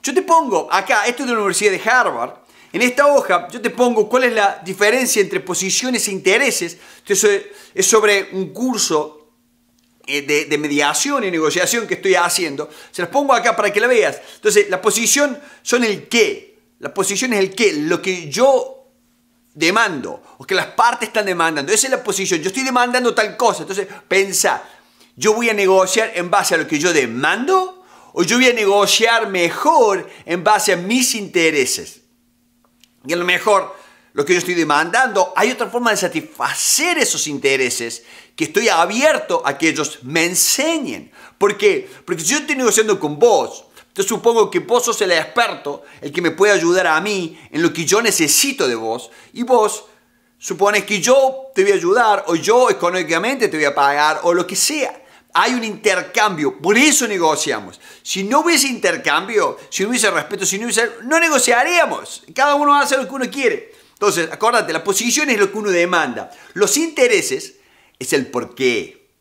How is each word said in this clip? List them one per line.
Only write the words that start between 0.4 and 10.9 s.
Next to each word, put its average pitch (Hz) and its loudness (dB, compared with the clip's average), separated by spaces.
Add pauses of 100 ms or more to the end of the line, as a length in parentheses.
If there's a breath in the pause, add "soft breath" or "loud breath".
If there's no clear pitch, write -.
acá, 202 0
esto 240 -4
es 247 -4
de 240 -2
la 226 0
Universidad 202 0
de 190 -4
Harvard, 165 0 (380 soft breath)
en 185 -2
esta 247 2
hoja 190 2
yo 240 -14
te 233 -2
pongo 233 2
cuál 254 2
es 240 0
la 202 0
diferencia 208 0
entre 180 -2
posiciones 196 -4
e 208 -4
intereses. 190 0 (300 loud breath)
Esto 202 2
es, 196 0 (280 loud breath)
es 185 0
sobre 208 2
un 185 -6
curso, 175 -4 (760)
eh, 143 -4
de, 147 0
de 143 -2
mediación 147 0